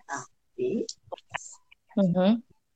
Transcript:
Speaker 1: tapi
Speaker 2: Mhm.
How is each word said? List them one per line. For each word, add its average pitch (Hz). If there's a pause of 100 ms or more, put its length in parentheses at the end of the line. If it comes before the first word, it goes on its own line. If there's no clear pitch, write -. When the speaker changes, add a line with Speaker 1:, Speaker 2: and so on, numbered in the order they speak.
Speaker 1:
tapi - (1080)
Speaker 2:
Mhm. 190 (340)